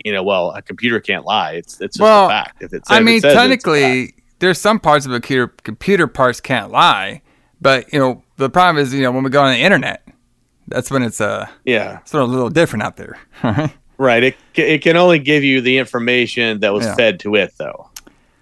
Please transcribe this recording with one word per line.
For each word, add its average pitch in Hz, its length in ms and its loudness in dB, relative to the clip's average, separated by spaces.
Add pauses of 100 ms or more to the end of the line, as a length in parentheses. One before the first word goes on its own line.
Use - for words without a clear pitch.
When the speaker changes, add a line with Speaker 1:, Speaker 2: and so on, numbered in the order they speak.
Speaker 1:
you 107 100 -6
know, 95 100 -4
well, 92 300 -2
a 98 100 -14
computer 113 380 -4
can't 90 260 -6
lie. 92 260 -2
It's, 85 300 -14
it's - 160 -10
just - 40 0
Speaker 2:
Well, 208 240 6
Speaker 1:
a - 40 2
fact. - 320 -6
If 87 100 -16
it - 160 -10
Speaker 2:
I 208 80 4
Speaker 1:
says, 226 80 4
Speaker 2:
mean, 226 120 4
Speaker 1:
it 220 40 2
says 147 120 4
it's 190 40 6
a - 60 6
Speaker 2:
technically, 147 640 0
Speaker 1:
fact. - 140 -20 (180)
Speaker 2:
there's 180 200 2
some 208 220 0
parts 147 240 2
of 131 80 -8
a 120 80 -4
computer, 127 280 0 (140)
computer 170 440 0
parts 123 340 0
can't 107 300 -6
lie. 110 500 0 (400)
But, 135 320 0
you 147 60 0
know, 131 240 0 (160)
the 135 100 0
problem 170 340 2
is, 131 120 -4
you 139 80 -2
know, 127 100 0
when 131 120 -2
we 135 60 -2
go 143 120 4
on 135 100 4
the 120 80 0
internet, 170 460 0 (640)
that's - 220 -6
when 135 120 -2
it's, 113 180 -6
uh, 104 260 -4 (200)
Speaker 1:
Yeah. 104 320 -2
Speaker 2:
it's - 160 -16
a 143 100 0
little 123 240 -2
different 117 360 0
out - 120 -8
there. - 220 -18 (240)
<laughs> 143 300 -2 (260)
Speaker 1:
Right. 123 240 2
It, 131 140 0 (200)
it 156 260 0
can 165 160 2
only 175 200 4
give 143 240 0
you 131 200 0
the 131 160 0
information 120 800 -2
that 104 140 2
was 104 100 -2
Speaker 2:
Yeah. 104 120 -4
Speaker 1:
fed 110 240 0
to 104 140 -4
it, 95 220 0
though. - 320 -12 (540)